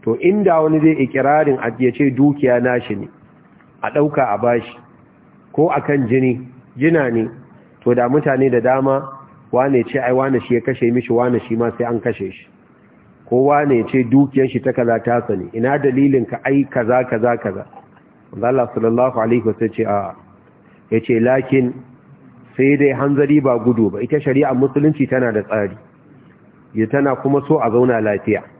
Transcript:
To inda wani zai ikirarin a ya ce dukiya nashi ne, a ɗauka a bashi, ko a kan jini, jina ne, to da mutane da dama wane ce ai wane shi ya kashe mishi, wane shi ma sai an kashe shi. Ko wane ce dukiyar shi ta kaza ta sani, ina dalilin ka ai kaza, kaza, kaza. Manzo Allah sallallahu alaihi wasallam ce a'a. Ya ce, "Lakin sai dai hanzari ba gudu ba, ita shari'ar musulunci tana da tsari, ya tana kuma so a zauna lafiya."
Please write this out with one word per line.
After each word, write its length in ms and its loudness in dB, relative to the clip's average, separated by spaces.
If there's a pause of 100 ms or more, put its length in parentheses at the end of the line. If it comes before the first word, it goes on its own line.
To 140 -2
inda 460 2
wani 160 2
zai 160 4 (100)
ikirarin 560 2
a 160 -4
ya 140 2
ce 180 0
dukiya 540 2
nashi 320 -2
ne, 120 -10 (760)
a 80 -4
ɗauka 420 0
a 40 -4
bashi, 360 -2 (760)
ko 180 2
a 120 -2
kan 260 0
jini, 340 0 (340)
jina 360 2
ne, 180 -2 (540)
to 100 2
da 160 2
mutane 400 2
da 100 2
dama 440 0 (480)
wane 340 2
ce 140 -4
ai 120 -2
wane 360 0
shi 80 2
ya 60 0
kashe 300 -2
mishi, 220 -2
wane 340 2
shi 80 -4
ma 220 -2
sai 80 -2
an 160 -4
kashe 320 -6
shi. 140 -20 (840)
Ko 160 2
wane 460 2
ce 180 0
dukiyar 400 2
shi 100 -4
ta 140 -4
kaza 320 0
ta 220 0
sani, 260 -6
ina 240 -2
dalilin 480 2
ka 200 -10
ai 200 0
kaza, 400 0
kaza, 320 0
kaza. 280 -8 (680)
Manzo 140 -6
Allah 260 0
sallallahu 480 0
alaihi 240 0
wasallam 300 -2
ce 100 -2
a'a. 300 -4 (720)
Ya 120 0
ce, 180 0
"Lakin 540 2 (840)
sai 200 4
dai 120 4
hanzari 500 2
ba 200 0
gudu 320 2
ba, 100 -8
ita 180 -2
shari'ar 380 0
musulunci 500 0
tana 240 0
da 120 -2
tsari, 340 -4 (960)
ya 140 -2
tana 300 0
kuma 300 -2
so 140 2
a 80 0
zauna 320 2
lafiya." 400 -2 (180)